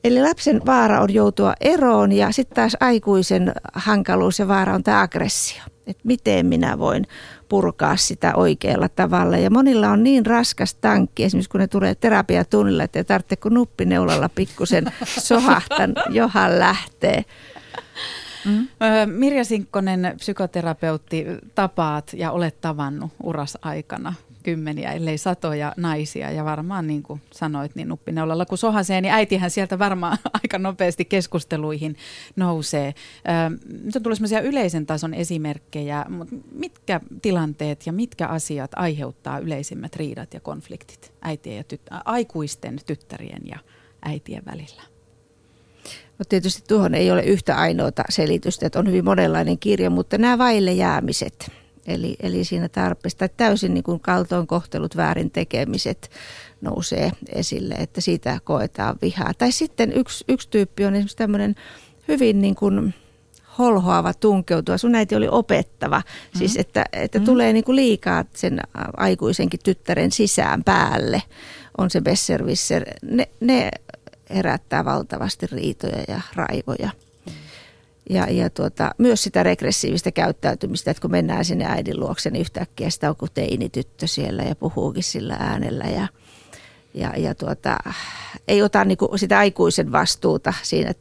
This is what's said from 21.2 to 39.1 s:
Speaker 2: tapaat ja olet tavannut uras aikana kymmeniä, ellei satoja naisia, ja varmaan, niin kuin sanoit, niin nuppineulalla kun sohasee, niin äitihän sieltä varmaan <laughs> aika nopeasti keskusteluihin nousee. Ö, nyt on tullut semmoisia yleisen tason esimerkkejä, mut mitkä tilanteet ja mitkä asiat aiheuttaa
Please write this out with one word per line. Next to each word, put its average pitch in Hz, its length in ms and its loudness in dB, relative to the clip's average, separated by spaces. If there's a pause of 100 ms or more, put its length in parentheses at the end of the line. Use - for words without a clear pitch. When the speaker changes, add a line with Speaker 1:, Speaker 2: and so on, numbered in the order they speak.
Speaker 2:
tapaat 160 580 -2
ja 165 180 -4
olet 170 300 -4
tavannut 147 500 -6 (120)
uras 147 380 -6
aikana 156 520 -10 (300)
kymmeniä, 151 480 -6
ellei 160 260 -4
satoja 151 600 -4
naisia, 151 540 -4
ja 156 140 -6
varmaan, 156 420 -6
niin 147 160 -4
kuin 147 180 -14 (120)
sanoit, 151 420 -6
niin 156 140 -8
nuppineulalla 160 560 -4
kun 190 120 -8
sohasee, 196 440 0
niin 196 120 0
äitihän 196 380 2
sieltä 190 280 -4
varmaan 180 380 0 (120)
<laughs> 220 140 -4
aika 190 160 -4
nopeasti 185 460 -2
keskusteluihin 156 920 -4 (400)
nousee. 156 580 -2 (340)
Ö, 165 300 0 (260)
nyt 214 120 -6
on 233 80 -2
tullut 220 140 -2
semmoisia 220 240 -2
yleisen 185 440 -2
tason 156 280 -4
esimerkkejä, 151 960 -6
mut 85 180 -10 (240)
mitkä - 480 -6 (220)
tilanteet 151 640 -2
ja 165 80 -6
mitkä 196 340 -4
asiat 151 480 -6
aiheuttaa 143 640 -6